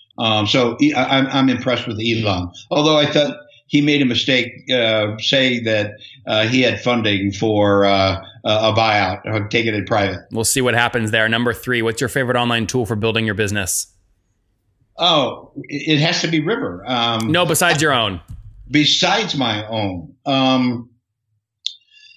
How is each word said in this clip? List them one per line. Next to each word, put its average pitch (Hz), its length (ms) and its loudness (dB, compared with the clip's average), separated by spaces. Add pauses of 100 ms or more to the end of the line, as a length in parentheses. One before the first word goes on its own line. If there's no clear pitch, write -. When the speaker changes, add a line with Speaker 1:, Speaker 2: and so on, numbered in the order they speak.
(200)
Speaker 1:
Um, 110 260 0
so 120 340 2
e-, 147 140 4
I, 127 240 0
I'm, 131 100 2
I'm 135 220 2
impressed 120 380 -2
with 107 120 -6
Elon, 104 520 -2 (180)
although 156 260 2
I 147 120 4
thought 143 300 0 (280)
he 147 160 2
made 147 220 2
a - 20 4
mistake, 120 460 0 (200)
uh, 110 460 0
saying 127 460 0
that, 104 300 -2 (340)
uh, 110 200 0
he 127 140 2
had 110 180 0
funding 104 520 0
for, 101 540 2
uh, 95 360 2 (240)
a, 113 40 0
a 110 240 2
buyout, 104 520 0
or 107 220 -4
taking 113 260 -2
it 101 140 -6
private. 98 340 -2 (100)
Speaker 2:
We'll 110 140 -2
see - 160 0
what 123 120 2
happens 117 380 0
there. 110 160 2
Number 117 260 0
three, 120 280 -2
what's 113 180 -2
your 127 80 -2
favorite 123 300 -2
online 120 300 0
tool 123 180 -2
for 113 100 -4
building 110 300 0
your 107 100 -2
business? 101 520 -2 (1120)
Speaker 1:
Oh, - 540 0 (120)
it, 147 340 0
it - 20 4
has 170 220 0
to 170 60 0
be 160 120 0
River. 151 480 -4
Um, 117 440 -2
Speaker 2:
No, 175 140 4
besides 160 360 2
your 151 120 2
own. 101 280 -2 (480)
Speaker 1:
Besides 175 680 0
my 107 320 -2
own. 98 460 -4 (120)
Um, 127 680 0 (1300)